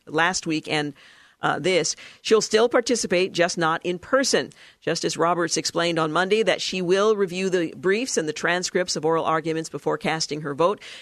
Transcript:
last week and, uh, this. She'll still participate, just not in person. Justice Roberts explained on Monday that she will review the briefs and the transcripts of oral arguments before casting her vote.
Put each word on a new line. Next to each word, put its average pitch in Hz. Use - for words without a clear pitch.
last 165
week 156
and, 147
uh, -
this. 160
She'll 214
still 220
participate, 214
just 170
not 160
in 175
person. 240
Justice 165
Roberts 170
explained 170
on 156
Monday 190
that 180
she 185
will 196
review 190
the 170
briefs 196
and 160
the 147
transcripts 180
of 151
oral 165
arguments 160
before 151
casting 156
her 147
vote. 175